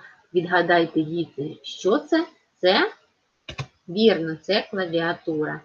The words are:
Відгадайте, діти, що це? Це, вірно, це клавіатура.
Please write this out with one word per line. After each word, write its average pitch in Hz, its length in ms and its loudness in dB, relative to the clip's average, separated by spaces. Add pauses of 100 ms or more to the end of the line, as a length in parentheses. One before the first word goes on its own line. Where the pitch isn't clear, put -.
(340)
Відгадайте, 170 680 2
діти, 156 600 -6
що 196 340 0
це? 320 300 0 (300)
Це, 262 340 2 (1000)
вірно, 170 520 2
це 208 300 -2
клавіатура. 165 920 -4